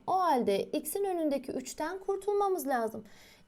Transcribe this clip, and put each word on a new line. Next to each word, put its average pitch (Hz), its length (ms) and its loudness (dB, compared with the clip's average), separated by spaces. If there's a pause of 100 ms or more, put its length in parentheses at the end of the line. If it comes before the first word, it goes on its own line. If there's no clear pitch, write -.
O 370 120 4
halde 240 440 4
x'in - 400 -4
önündeki 311 480 0
üçten 349 480 -6
kurtulmamız 392 680 0
lazım. 262 360 -2 (440)